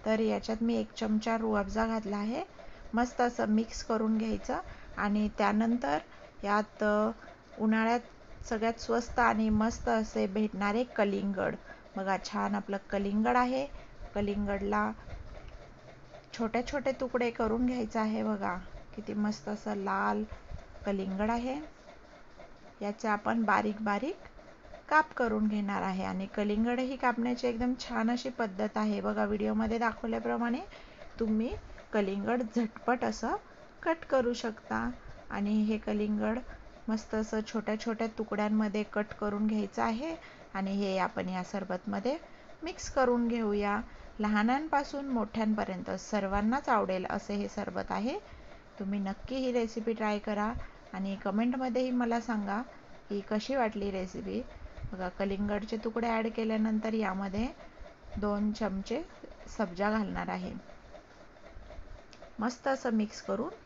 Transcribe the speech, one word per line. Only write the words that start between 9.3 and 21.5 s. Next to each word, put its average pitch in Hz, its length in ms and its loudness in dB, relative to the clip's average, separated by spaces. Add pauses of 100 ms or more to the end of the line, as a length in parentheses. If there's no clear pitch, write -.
मस्त 214 400 2
असे 220 380 2
भेटणारे 202 560 2
कलिंगड. 196 720 0 (420)
बघा, 190 280 0
छान 202 300 0
आपलं 202 220 -2 (120)
कलिंगड 208 480 4
आहे. 254 300 2 (480)
कलिंगडला 202 760 0 (1500)
छोटे 226 240 2 (100)
छोटे 285 200 0
तुकडे 247 400 2
करून 233 340 2
घ्यायचं 247 340 0
आहे. 220 240 2
बघा, 202 340 0 (380)
किती 208 180 -6
मस्त 208 360 0
असं 208 260 -4
लाल 202 480 0 (640)
कलिंगड 196 460 0
आहे. 254 300 -2 (1200)